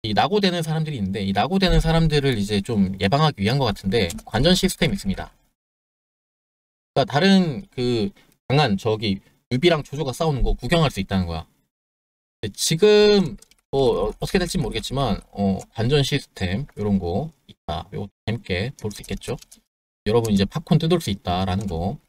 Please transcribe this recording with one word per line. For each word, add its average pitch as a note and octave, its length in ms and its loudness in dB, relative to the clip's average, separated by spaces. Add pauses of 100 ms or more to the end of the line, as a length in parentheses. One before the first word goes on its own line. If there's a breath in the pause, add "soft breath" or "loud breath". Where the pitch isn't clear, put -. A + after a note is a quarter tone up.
이 G#2+ 120 -4
낙오되는 F3 480 2
사람들이 D#3 360 -4
있는데 G2 260 -4
이 G2 80 -2
낙오되는 E3 480 2
사람들을 D3+ 580 2
이제 G2+ 220 0
좀 G2 400 0
예방하기 C3+ 420 2
위한 B2 160 0
것 C3+ 60 0
같은데 G2 440 0 (160)
관전 D3 300 2
시스템이 - 380 -2
있습니다. G2 400 -6 (1600)
그러니까 B2+ 180 0
다른 E3 580 4
그 A#2+ 400 -2 (360 soft breath)
강한 B2+ 300 2
저기 G#2+ 420 -2 (320 soft breath)
유비랑 D3 320 2
조조가 C#3 300 -6
싸우는 D#3+ 300 -2
거 G#2+ 100 2
구경할 C#3+ 400 0
수 G2 80 -6
있다는 F#2+ 260 -2
거야. D#2+ 220 -8 (920)
근데 G2+ 160 -10
지금 G#3 800 4 (360)
뭐 A2+ 340 2
어, G#2+ 140 -4
어떻게 - 180 -2
될지 F3 200 -2
모르겠지만 A2+ 600 -4 (120)
어, G2 260 0 (140)
관전 C3 320 0
시스템 G#2 600 -4 (100)
요런 G2+ 240 0
거 A2 320 -4 (160)
있다. - 440 -10
요거 G2+ 160 -8 (180)
재밌게 G#2+ 540 -4
볼 G#2 120 -6
수 - 100 -14
있겠죠. A2 340 -8 (720)
여러분 A2+ 260 0
이제 G2 120 2
팝콘 D#3+ 340 0
뜯을 D#3+ 220 2
수 - 100 -4
있다라는 F#2+ 560 -2
거 F2+ 320 -4 (100)